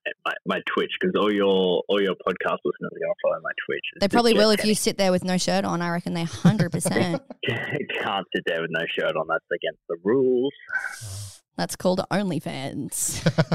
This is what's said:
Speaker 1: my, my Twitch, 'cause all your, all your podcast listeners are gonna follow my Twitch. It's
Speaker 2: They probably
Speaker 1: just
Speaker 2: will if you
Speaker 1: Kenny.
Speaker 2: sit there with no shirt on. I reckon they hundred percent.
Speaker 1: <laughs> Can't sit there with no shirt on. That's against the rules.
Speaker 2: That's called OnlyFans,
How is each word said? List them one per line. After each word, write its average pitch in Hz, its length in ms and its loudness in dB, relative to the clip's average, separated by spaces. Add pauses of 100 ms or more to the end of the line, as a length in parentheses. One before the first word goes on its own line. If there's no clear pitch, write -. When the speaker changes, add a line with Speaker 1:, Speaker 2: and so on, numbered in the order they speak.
(260)
Speaker 1:
my, 78 80 -2 (120)
my 95 140 -2 (140)
Twitch, 92 180 0 (100)
'cause 92 160 2
all 101 160 4
your, 95 560 4
all 101 120 4
your 95 140 2
podcast - 480 -2
listeners - 300 -4
are - 60 -14
gonna 82 140 -2 (100)
follow 82 200 0
my - 80 -6 (140)
Twitch. - 180 -6 (120)
It's - 60 -6
Speaker 2:
They 202 60 2
probably 233 260 4
Speaker 1:
just 202 60 4
Speaker 2:
will 214 120 6
if 208 80 4
you - 40 -2
Speaker 1:
Kenny. 214 120 4
Speaker 2:
sit - 220 -2
there 190 140 4
with 180 140 2
no 185 120 0
shirt 185 280 0
on. 175 160 -2
I 175 80 -2
reckon 170 240 -4
they 170 100 -2
hundred 175 480 2
percent. 180 500 0 (140)
Speaker 1:
<laughs> - 100 -12
Can't - 880 -4
sit 95 120 -2
there 82 160 0
with 82 100 -4
no 82 140 0 (120)
shirt 80 180 0
on. 80 120 -2
That's 82 240 -2
against - 380 -4
the 87 140 -4
rules. 127 500 2 (1040)
Speaker 2:
That's 175 180 -4
called 185 260 2 (100)
OnlyFans, 165 1120 -4 (300)